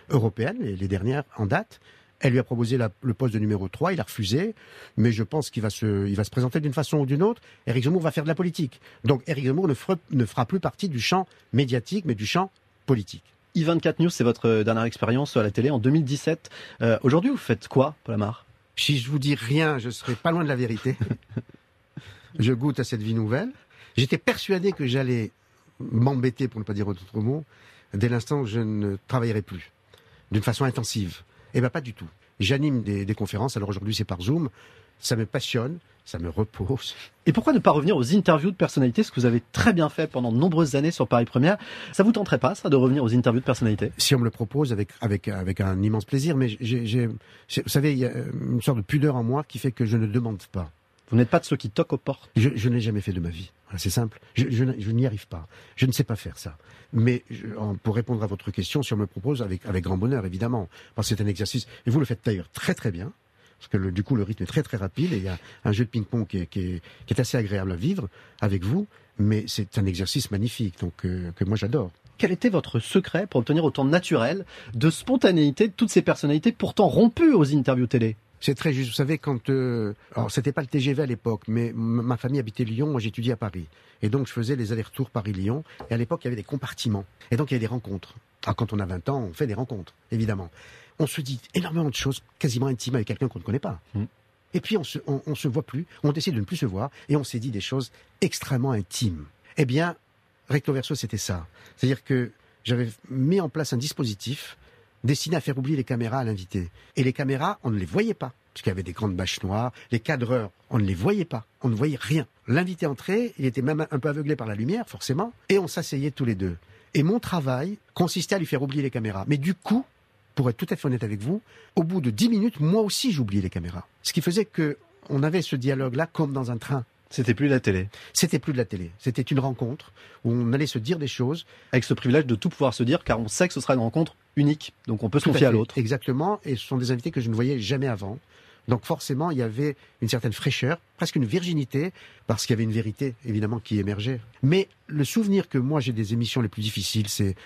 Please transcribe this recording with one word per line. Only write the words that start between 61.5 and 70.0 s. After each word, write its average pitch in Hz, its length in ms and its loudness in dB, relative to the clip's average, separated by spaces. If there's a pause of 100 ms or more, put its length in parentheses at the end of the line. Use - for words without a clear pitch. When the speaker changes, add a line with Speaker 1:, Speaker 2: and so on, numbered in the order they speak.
Speaker 1:
et 120 40 2
vous 139 100 4
le 135 60 2
faites - 180 -4
d'ailleurs 98 280 -2
très, - 220 -2
très - 160 -4
bien, 92 220 -8 (460)
parce - 100 -20
que - 80 0
le, 95 160 0
du 95 100 0
coup, 131 140 0
le 104 80 2
rythme 104 180 -4
est 87 40 -2
très, 151 180 0
très - 120 -8
rapide, 120 360 -2
et 113 60 0
il 95 40 -4
y 95 60 -4
a 90 100 -6 (260)
un - 60 2
jeu 104 140 2
de 113 60 -6
ping-pong 110 360 -2
qui 101 120 -4
est, 85 80 -2
qui - 140 -6
est, 90 220 -4 (240)
qui - 80 -2
est 127 60 2
assez 123 160 0
agréable 98 340 -2
à 90 60 -2
vivre 143 320 -2 (320)
avec 98 240 0
vous, 170 240 0 (280)
mais 107 300 2
c'est - 320 -6
un 98 80 2
exercice 95 460 -2